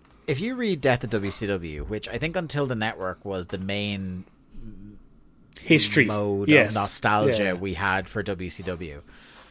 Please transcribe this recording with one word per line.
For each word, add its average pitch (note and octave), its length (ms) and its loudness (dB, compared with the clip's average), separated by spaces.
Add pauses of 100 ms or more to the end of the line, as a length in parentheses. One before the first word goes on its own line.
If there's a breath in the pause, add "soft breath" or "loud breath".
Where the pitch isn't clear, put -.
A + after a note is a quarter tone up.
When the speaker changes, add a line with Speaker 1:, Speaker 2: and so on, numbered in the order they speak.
(260)
Speaker 1:
if C#3+ 140 0
you A#3+ 160 -2
read G#3 240 0
Death C3 240 4
of A2+ 60 -6
W G2+ 200 0
C G#2 160 -2
W, E2 380 -4
which G#2 240 -6
I A#2+ 100 -6
think D#3+ 180 -4
until D3 300 -2
the B2+ 100 -2
network F#2+ 480 -4
was F#2 240 -4
the F#2+ 100 -4
main G2 640 -4 (1400)
Speaker 2:
History. D#3 440 4
Speaker 1:
mode G#2 460 0
Speaker 2:
Yes. B2+ 180 8
Speaker 1:
of A2 60 -2
nostalgia G#2 720 4
Speaker 2:
Yeah. F#2+ 100 2
Speaker 1:
we F#2 200 -4
had F#2+ 340 0
for G#2+ 140 -4
W F#2 260 -4
C - 140 -8
W. E2+ 400 -8 (480 soft breath)